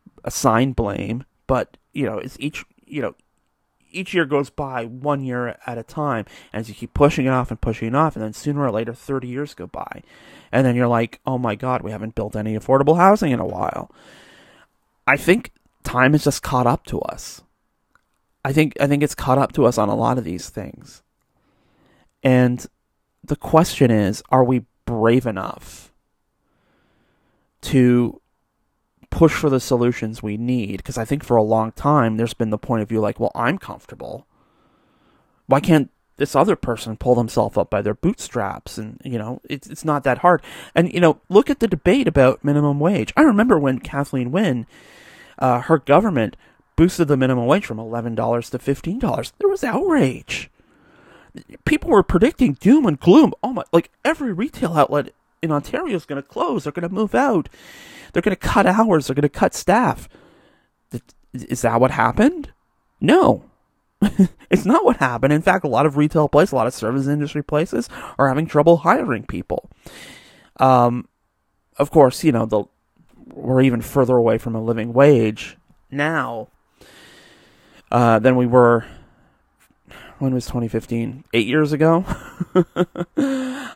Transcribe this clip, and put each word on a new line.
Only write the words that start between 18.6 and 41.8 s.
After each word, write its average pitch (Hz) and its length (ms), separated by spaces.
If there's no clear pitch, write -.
I 143 60
think 143 160
it's 147 140
caught 135 240
up 127 140
to 143 120
us 123 140
on 104 100
a 104 60
lot 117 240
of 113 40
these 87 260
things. - 520
And 127 420
the 147 120
question 156 540
is, 107 400
are 131 140
we 123 220
brave 117 400
enough - 640
to 123 600
push 160 240
for 151 160
the 131 100
solutions 120 640
we 107 160
need? 113 460
'Cause - 140
I 113 60
think 143 200
for 120 120
a 110 80
long 110 280
time, 131 440
there's 117 200
been 110 160
the 107 80
point 113 240
of 101 60
view 110 120
like, 101 180
"Well, 110 140
I'm 131 240
comfortable. - 680
Why 135 120
can't 156 300
this - 200
other 170 200
person 113 400
pull 123 200
themselves 113 420
up 98 120
by - 120
their 104 140
bootstraps?" - 800
And, 110 260
you 127 140
know, 113 320
it's, - 180
it's - 160
not 147 200
that 127 160
hard. 175 220
And, 170 200
you 175 80
know, 160 260
look 196 220
at 285 100
the 226 80
debate 196 400